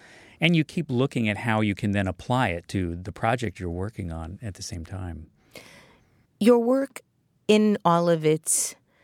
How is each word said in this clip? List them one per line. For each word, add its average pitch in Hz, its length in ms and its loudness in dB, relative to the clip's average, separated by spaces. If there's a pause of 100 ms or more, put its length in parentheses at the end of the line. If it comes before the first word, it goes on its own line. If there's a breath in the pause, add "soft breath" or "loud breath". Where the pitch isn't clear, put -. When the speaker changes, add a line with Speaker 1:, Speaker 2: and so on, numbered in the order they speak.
(420 loud breath)
Speaker 1:
And 170 120 4
you 160 80 4
keep 147 280 -6
looking 123 400 0
at 101 80 -4
how 110 240 0
you 101 120 0
can 104 180 -2
then 98 140 0
apply 123 420 -2
it 85 200 -6
to 90 260 -2
the 90 180 -10
project 113 460 -2
you're 90 120 -6
working 92 420 -6
on 80 300 -10
at 101 120 -10
the - 80 -14
same 85 220 -10
time. 85 440 -10 (1120 loud breath)
Speaker 2:
Your 240 200 6
work, 262 420 0 (480)
in 214 340 4
all 170 280 4
of 160 160 2
its - 480 0 (300)